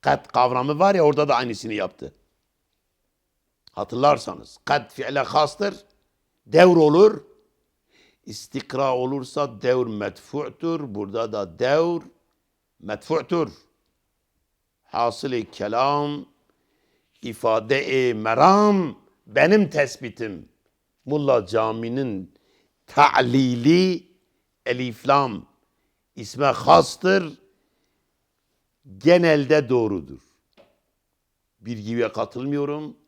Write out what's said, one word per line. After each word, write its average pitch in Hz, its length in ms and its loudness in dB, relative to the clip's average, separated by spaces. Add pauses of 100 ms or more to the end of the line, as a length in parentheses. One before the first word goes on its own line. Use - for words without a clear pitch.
Kad - 260 0
kavramı 127 520 0
var 196 160 4
ya, 175 80 4
orada 147 240 2
da 135 80 2
aynısını 113 380 -6
yaptı. 92 420 -8 (1600)
Hatırlarsanız 117 920 -2
kad 143 260 -2
fiile 135 280 -6
hastır, 151 680 -2 (600)
devr 175 320 6
olur. 170 460 4 (1000)
İstikra 131 680 -6
olursa 127 680 -6
devr 127 260 0
medfu'tur. 123 1080 -8
Burada 104 380 -6
da 98 260 -8
devr 160 420 0 (760)
medfu'tur. 147 720 -4 (1300)
Hasılı 120 680 -6
kelam, 139 760 -4 (960)
ifade-i 120 920 -2
meram 165 840 2 (280)
benim 160 420 4
tespitim. 117 800 -6 (560)
Mulla 135 400 0
Cami'nin 110 880 -4 (540)
ta'lili 135 1200 2 (580)
elif 123 420 -6
lam 135 380 0 (680)
isme 120 300 -6
hastır. 156 960 2 (1600)
Genelde 151 720 2
doğrudur. 98 520 -2 (1400)
Bir 110 180 -10
gibi 113 340 -4
katılmıyorum. 143 840 -8 (100)